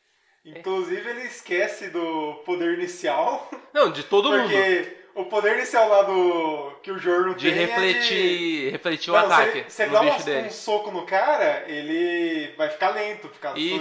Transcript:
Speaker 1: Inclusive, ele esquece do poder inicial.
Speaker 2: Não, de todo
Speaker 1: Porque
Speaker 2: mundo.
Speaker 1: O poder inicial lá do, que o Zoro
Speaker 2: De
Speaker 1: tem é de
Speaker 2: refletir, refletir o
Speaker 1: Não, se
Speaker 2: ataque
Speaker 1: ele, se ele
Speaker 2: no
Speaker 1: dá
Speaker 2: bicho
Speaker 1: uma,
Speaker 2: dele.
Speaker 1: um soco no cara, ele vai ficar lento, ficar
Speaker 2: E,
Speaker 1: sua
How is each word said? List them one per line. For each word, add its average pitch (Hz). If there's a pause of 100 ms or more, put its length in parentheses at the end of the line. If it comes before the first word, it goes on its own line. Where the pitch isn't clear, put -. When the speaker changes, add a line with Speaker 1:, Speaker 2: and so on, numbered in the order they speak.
(440)
Speaker 1:
Inclusive, 180
ele 240
esquece 196
do 160 (100)
poder 175
inicial. 180 (240)
Speaker 2:
Não, 262
de 143
todo 202
Speaker 1:
Porque 202
Speaker 2:
mundo. 190 (120)
Speaker 1:
O 196
poder 208
inicial 247
lá 202
do, 165 (120)
que 196
o 185
Zoro 180
Speaker 2:
De 165
Speaker 1:
tem 175
é -
de 170
Speaker 2:
refletir, 175
refletir 165
o -
Speaker 1:
Não, 165
se 190
Speaker 2:
ataque 147
Speaker 1:
ele, -
se -
ele 196
Speaker 2:
no 214
Speaker 1:
dá 220
Speaker 2:
bicho 285
Speaker 1:
uma, -
Speaker 2:
dele. 131
Speaker 1:
um -
soco 208
no 175
cara, 202
ele 160
vai 151
ficar 185
lento, 208
ficar 139
Speaker 2:
E, 160
Speaker 1:
sua 170